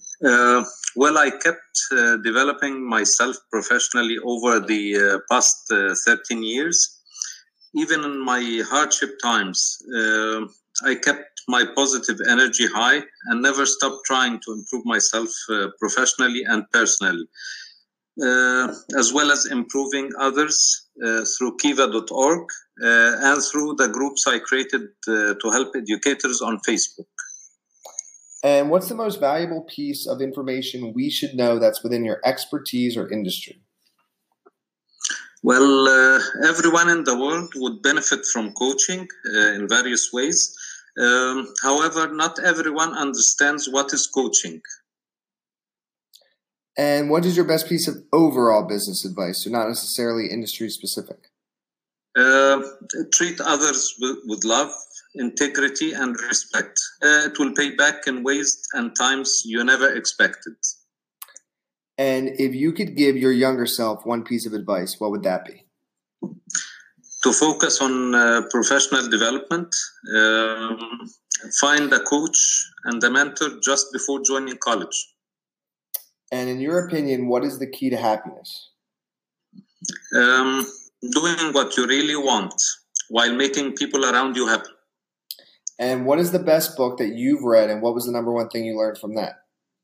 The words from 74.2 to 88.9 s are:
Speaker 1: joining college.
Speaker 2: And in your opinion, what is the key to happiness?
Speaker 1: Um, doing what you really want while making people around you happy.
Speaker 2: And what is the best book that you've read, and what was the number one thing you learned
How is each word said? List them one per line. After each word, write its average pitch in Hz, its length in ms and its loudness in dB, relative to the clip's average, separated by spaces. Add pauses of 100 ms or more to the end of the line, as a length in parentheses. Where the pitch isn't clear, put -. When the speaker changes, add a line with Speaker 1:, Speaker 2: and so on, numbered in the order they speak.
Speaker 1:
joining 135 320 -2
college. 107 520 -4 (1200)
Speaker 2:
And 127 160 -4
in 127 120 -6
your 170 260 -2
opinion, 143 400 -2
what 123 160 2
is 143 160 -4
the 135 80 -6
key 131 240 -4
to 123 60 -2
happiness? - 720 -6 (1400)
Speaker 1:
Um, 127 500 4 (460)
doing 160 420 0
what 131 240 0
you 123 120 0
really 147 260 2
want 123 400 0 (540)
while 117 260 2
making 139 380 -2
people 139 320 -2
around 127 320 0
you 123 100 0
happy. 110 240 -2 (1080)
Speaker 2:
And 127 260 -2
what 143 140 4
is 175 100 2
the 180 80 0
best 160 380 2
book 123 220 0
that 113 180 -2
you've 139 260 0
read, 113 260 6
and 107 140 -2
what 117 120 0
was 120 120 -4
the 120 60 -4
number 120 180 -2
one 117 180 -2
thing 113 160 -6
you 113 140 -4
learned 110 200 -2